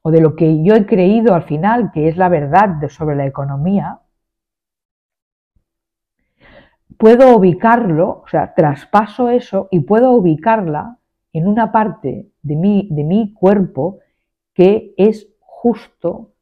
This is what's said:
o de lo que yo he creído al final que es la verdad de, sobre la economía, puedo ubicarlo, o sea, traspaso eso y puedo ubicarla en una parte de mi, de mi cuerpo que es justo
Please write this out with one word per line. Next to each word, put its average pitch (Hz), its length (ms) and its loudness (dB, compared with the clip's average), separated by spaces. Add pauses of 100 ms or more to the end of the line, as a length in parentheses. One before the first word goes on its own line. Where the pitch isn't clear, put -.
o 160 100 -4
de 165 120 4
lo 156 140 0
que 160 260 0
yo 202 120 4
he 208 120 2
creído 208 480 2
al 165 80 -2
final 196 500 -2
que 156 160 -2
es 165 80 -4
la 180 140 0
verdad 165 380 0
de, 151 200 -6
sobre 151 280 -6
la 139 100 -4
economía, 143 760 -6 (3000)
puedo 240 400 6
ubicarlo, 196 880 0
o - 40 -20
sea, - 260 -4
traspaso 202 760 -2
eso 240 420 -4
y 180 100 0
puedo 226 320 2
ubicarla 185 880 -2 (340)
en 165 160 -4
una 214 220 -2
parte 208 600 -6 (100)
de 147 160 -6
mi, 202 340 -2
de 147 140 -4
mi 202 300 -2
cuerpo 185 640 -2 (580)
que 196 400 2
es 214 320 0 (120)
justo - 1000 -8